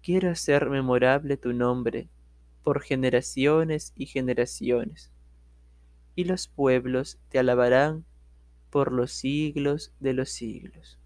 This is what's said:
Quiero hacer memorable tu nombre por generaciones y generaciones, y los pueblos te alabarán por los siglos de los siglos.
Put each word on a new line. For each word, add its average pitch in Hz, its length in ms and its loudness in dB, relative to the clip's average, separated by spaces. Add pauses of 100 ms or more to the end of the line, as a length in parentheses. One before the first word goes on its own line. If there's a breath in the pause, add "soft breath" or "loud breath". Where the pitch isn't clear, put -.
Quiero 185 280 0
hacer 143 400 0
memorable 135 640 2
tu 123 160 -4
nombre 123 560 -2 (540)
por 143 180 0
generaciones 139 1160 0
y 135 100 -10
generaciones, 123 1040 -4 (1040)
y 180 100 -2
los 180 220 -2
pueblos 127 720 0 (100)
te 135 120 0
alabarán 127 640 4 (680)
por 139 220 0
los 127 180 -2
siglos 147 880 -4
de 135 140 -2
los 131 180 -4
siglos. - 760 -14